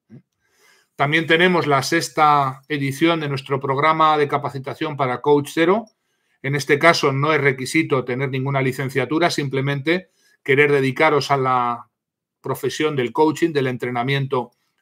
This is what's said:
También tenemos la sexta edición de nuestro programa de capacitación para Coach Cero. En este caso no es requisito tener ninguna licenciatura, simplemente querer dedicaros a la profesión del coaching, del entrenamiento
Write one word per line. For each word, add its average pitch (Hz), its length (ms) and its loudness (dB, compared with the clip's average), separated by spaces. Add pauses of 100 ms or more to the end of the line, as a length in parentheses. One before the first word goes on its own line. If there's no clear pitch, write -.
(960)
También 151 300 0
tenemos 165 400 2
la 139 160 2
sexta 147 880 0
edición 151 500 0
de 147 100 -4
nuestro 135 300 -4
programa 156 580 2
de 147 100 2
capacitación 139 680 -6
para 127 260 -2
Coach 147 320 2
Cero. 185 320 2 (580)
En 139 120 -4
este 143 220 2
caso 156 340 4
no 143 220 0
es 147 80 2
requisito 135 640 0
tener 127 240 -4
ninguna 135 320 -2
licenciatura, 135 680 -2
simplemente 143 800 -2 (340)
querer 143 280 4
dedicaros 143 600 0
a 139 60 2
la 123 520 -2 (520)
profesión 143 540 -4
del 123 160 -2
coaching, 156 420 0
del 135 140 0
entrenamiento 131 840 -4 (300)